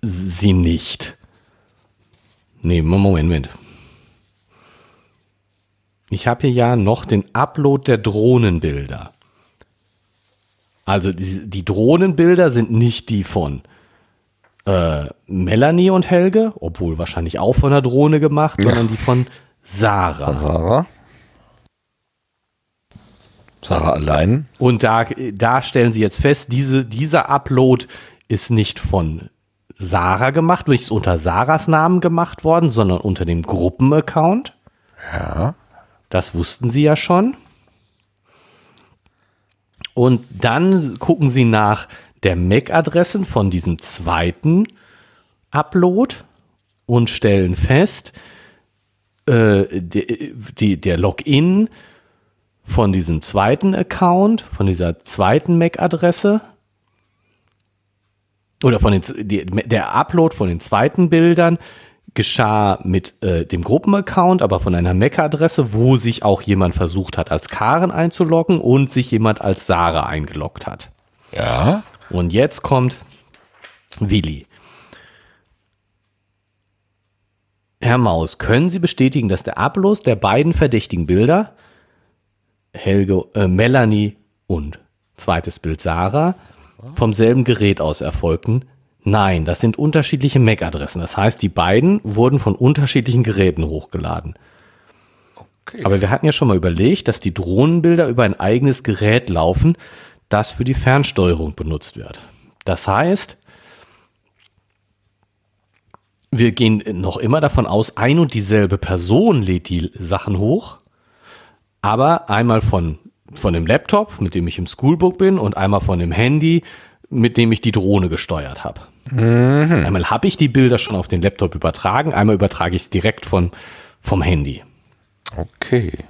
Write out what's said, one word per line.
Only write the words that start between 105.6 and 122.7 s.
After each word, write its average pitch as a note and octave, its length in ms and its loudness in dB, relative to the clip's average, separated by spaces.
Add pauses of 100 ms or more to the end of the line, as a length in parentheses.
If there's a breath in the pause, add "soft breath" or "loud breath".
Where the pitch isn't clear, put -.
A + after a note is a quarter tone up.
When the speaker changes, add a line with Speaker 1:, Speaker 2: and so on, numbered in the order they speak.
Speaker 1:
wir A#2 200 2
gehen A2 320 2 (180)
noch F#2+ 160 -4
immer A#2+ 240 0
davon C#3 240 0
aus, G#2+ 320 -2
ein C3+ 220 2
und D#3 140 2
dieselbe G2+ 440 2
Person A2+ 640 2
lädt F#2 280 -2
die F2 280 -4
Sachen F#2+ 400 -4
hoch, B2 400 -2 (1040 soft breath)
aber B2+ 480 0
einmal A2 320 2
von, E2+ 380 -2 (340)
von F#2+ 200 -2
dem E2 120 -2
Laptop, D#3 560 0
mit F#2 140 -4
dem F2 120 -2
ich - 120 -8
im F2 80 -6
Schoolbook F3 500 0
bin, F#3+ 220 2
und G#2 180 -2
einmal G2 240 2
von F#2+ 160 0
dem F2 140 -2
Handy, D3+ 520 2 (460 loud breath)
mit A#2 280 0
dem A#2 140 4
ich A2 100 0
die A2+ 100 0
Drohne F#2+ 380 2
gesteuert D2+ 540 -6
habe. - 180 -12 (280)
Speaker 2:
Mhm. B2+ 760 2
Speaker 1:
Einmal F2+ 260 -2
hab A2+ 140 -2
ich C3 120 0
die D3 120 2
Bilder B2 280 4
schon - 180 -4
auf F#2 120 -4
den F2 160 -2
Laptop F#2+ 320 -2
übertragen, G2+ 580 -2
einmal G#2 220 2
übertrage F2+ 400 -2